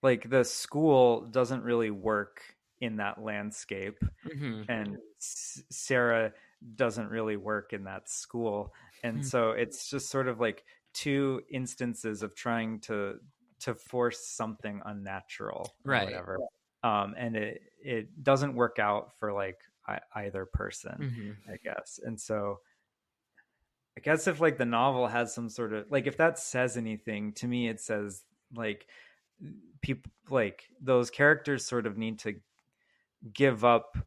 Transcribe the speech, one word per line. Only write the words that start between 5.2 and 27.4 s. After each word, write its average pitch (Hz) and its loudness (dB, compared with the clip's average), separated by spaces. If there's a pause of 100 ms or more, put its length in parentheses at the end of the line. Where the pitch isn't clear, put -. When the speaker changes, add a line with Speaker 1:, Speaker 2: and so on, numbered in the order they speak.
Speaker 1:
S-, - -12
Sarah 117 2 (400)
doesn't 110 0
really 110 -2
work 104 -4
in 101 -8
that 95 -12
school. 104 -4 (280)
And 117 -4
Speaker 2:
Hmm. 143 -4
Speaker 1:
so 123 2
it's 113 -4
just 139 -6
sort 135 0
of, 117 -4
like, 110 -2 (300)
two 139 0
instances 117 -6
of 104 -8
trying 113 -2
to, 104 -4 (400)
to 120 -4
force 120 -2
something 110 -8
unnatural 98 -8 (100)
or 139 -4
Speaker 2:
Right. 110 4
Speaker 1:
whatever. 92 -6 (440)
Um, 104 2
and 117 -4
it, 107 -4 (200)
it 123 -6
doesn't 135 4
work 120 2
out 104 0
for, 107 -2
like, 98 -2 (300)
ei-, 101 -4 (160)
either 98 -6
person, - -6
Speaker 2:
Mm-hmm. 107 -8
Speaker 1:
I - -12
guess. - -10
And 113 -8
so 101 -4 (1400)
I - -16
guess 156 4
if, 160 0
like, 160 4
the 123 2
novel 123 4
has 113 0
some 117 -6
sort 107 -4
of, 107 -6
like, 135 2
if 139 -2
that 165 6
says 127 0
anything, 107 -4
to - -6